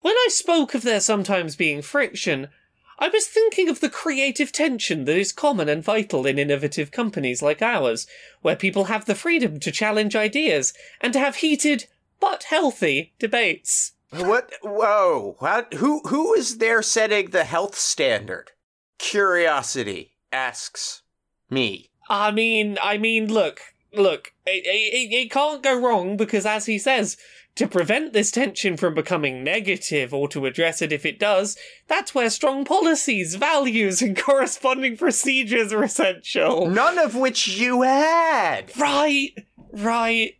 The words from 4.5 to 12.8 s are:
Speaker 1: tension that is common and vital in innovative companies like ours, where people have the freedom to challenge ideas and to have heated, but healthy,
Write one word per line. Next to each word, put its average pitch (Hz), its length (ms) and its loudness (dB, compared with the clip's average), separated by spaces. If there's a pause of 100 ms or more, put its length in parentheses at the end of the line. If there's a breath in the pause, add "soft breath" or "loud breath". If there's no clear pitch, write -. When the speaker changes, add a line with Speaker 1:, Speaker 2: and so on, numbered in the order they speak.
Speaker 1:
tension 226 540 -2
that 156 120 2
is 190 140 0
common 202 380 0
and 151 140 0
vital 208 420 0
in 139 120 0
innovative 143 540 -2
companies 151 500 -4
like 151 200 0
ours, 151 440 0 (360 loud breath)
where 160 160 0
people 190 280 0
have 214 200 -4
the 202 100 0
freedom 247 460 0
to 160 100 -4
challenge 214 440 0
ideas 214 580 0 (280 loud breath)
and 233 120 -2
to 269 60 2
have 277 180 0
heated, 294 480 2 (340)
but 392 240 0
healthy, 185 760 0